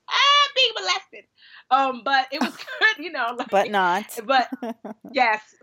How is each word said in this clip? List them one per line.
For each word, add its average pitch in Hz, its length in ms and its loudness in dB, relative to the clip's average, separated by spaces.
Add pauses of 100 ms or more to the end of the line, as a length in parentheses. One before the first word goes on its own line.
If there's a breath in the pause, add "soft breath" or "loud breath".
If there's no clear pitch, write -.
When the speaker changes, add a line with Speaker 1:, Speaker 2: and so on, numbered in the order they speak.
Speaker 1:
"Ah, 571 460 4
being 494 240 2
molested." 370 460 -6 (440 soft breath)
Um, 262 360 2
but 269 260 2
it 294 100 -4
was 208 140 -4
<laughs> - 240 -12
good, 415 260 2
you 359 60 -10
know. 247 260 -4
Like, - 140 -6
Speaker 2:
But - 200 2
not. 190 340 2 (200)
Speaker 1:
but 254 220 2 (140)
Speaker 2:
<laughs> 220 500 -14
Speaker 1:
yes, 233 300 0 (220)